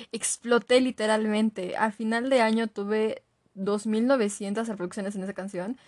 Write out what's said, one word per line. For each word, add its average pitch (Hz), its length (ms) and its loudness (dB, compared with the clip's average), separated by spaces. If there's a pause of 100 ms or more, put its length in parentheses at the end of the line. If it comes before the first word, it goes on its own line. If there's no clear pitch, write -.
(120)
exploté 240 680 2
literalmente. 214 960 0
A 220 120 2
final 226 380 -2
de 262 140 6
año 220 260 2
tuve 214 540 -2 (320)
dos 202 320 -2
mil 220 200 2
novecientas 214 640 0
reproducciones 202 480 -6
en 190 60 -6
esa 190 100 -6
canción, 190 560 -8